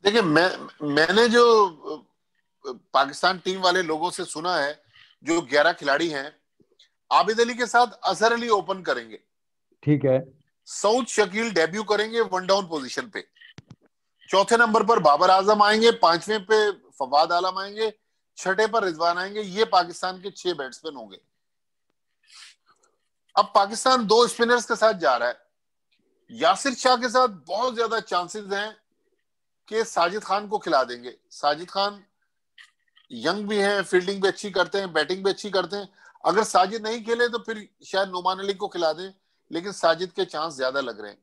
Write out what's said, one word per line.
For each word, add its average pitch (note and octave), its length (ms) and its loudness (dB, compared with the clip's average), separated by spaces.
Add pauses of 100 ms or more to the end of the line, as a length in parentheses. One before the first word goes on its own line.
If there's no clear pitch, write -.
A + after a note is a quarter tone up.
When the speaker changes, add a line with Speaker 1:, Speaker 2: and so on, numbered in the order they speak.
Speaker 1:
देखिए, G#3 180 4
मैं, E3+ 360 2 (300)
मैंने F3 420 4
जो, A3+ 380 6
अ, - 340 -12 (920)
पाकिस्तान C#3+ 440 2
टीम F#3 240 -6
वाले F#3 200 2
लोगों D#3+ 280 -4
से F3 160 -8
सुना F3 300 -6
है, D3 260 -4 (420)
जो E3 180 0
ग्यारह D3 320 2
खिलाड़ी D3 360 -2
हैं, C#3+ 300 -10 (720)
आबिद F3+ 280 2
अली A#3+ 140 2
के A#3+ 120 -4
साथ A#3+ 220 2
अजहर G#3 460 0
अली A#3 160 -4
ओपन F#3+ 320 0
करेंगे। A#2+ 380 -6 (640)
Speaker 2:
ठीक C#3+ 220 2
है। C3 340 -2 (260)
Speaker 1:
सऊद A3+ 400 -2
शकील G#3+ 460 -2
डेब्यू F3 320 -2
करेंगे G#3+ 380 -2
वन F#3 260 -4
डाउन G3 200 2
पोजीशन C#3 340 -8
पे। G#2+ 260 -12 (1040)
चौथे G3 280 2
नंबर A3+ 260 4
पर A3 160 4
बाबर D#3 300 4
आजम G3 340 6
आएंगे, A3 280 4
पांचवें F#3 520 0
पे G#3+ 280 2
फवाद D3 600 0
आलम F#3 280 -2
आएंगे, G#3 340 -6 (440)
छठे F#3+ 300 0
पर G#3+ 160 0
रिजवान E3+ 340 -2
आएंगे। G3+ 240 -6
ये G3+ 240 -2
पाकिस्तान F#3 560 -2
के F#3+ 100 -12
छह F3+ 220 -6
batsmen C#3+ 420 -10
होंगे। G#2 220 -18 (2250)
अब G3+ 180 2
पाकिस्तान A3+ 500 2
दो A3+ 220 4
spinners A#3 380 0
के A#3 100 -4
साथ A3 180 2
जा E3 220 2
रहा A#2+ 140 -2
है। - 80 -8 (960)
यासिर F3 420 0
शाह B3+ 220 2
के B3 140 -4
साथ B3+ 180 4
बहुत G#3 480 -6
ज्यादा A3+ 240 -2
chances F#3 540 -6
हैं G#3 240 -8 (880)
कि A3 160 -2
साजिद F3+ 400 -2
खान G3+ 240 -4
को G3+ 100 -6
खिला D3+ 260 2
देंगे। A#2+ 340 -10 (120)
साजिद D3+ 400 -4
खान G3+ 340 -6 (1080)
यंग E3+ 360 -4
भी G#3+ 100 -2
हैं, G3+ 260 0
fielding F#3 380 -2
भी G3 60 2
अच्छी F#3+ 240 -4
करते F3+ 260 -2
हैं, F#3+ 160 -6
batting E3 300 -2
भी G3 60 0
अच्छी G3 200 -6
करते F#3 280 -4
हैं। G3 120 -12 (360)
अगर F#3 180 2
साजिद G#3 440 0
नहीं A3+ 160 -6
खेले A#3 240 0
तो A#3 100 -6
फिर G#3+ 320 -10 (160)
शायद F#3+ 240 -2
नोमान F#3 300 -4
अली G3 140 -4
को G3 140 -6
खिला E3 260 -2
दें, F#3 200 -12 (380)
लेकिन F3 200 -8
साजिद E3+ 400 0
के F#3 140 -4
chance D#3 320 -8
ज्यादा C3 240 -2
लग A2+ 200 -8
रहे G#2 100 -14
हैं। G2+ 120 -20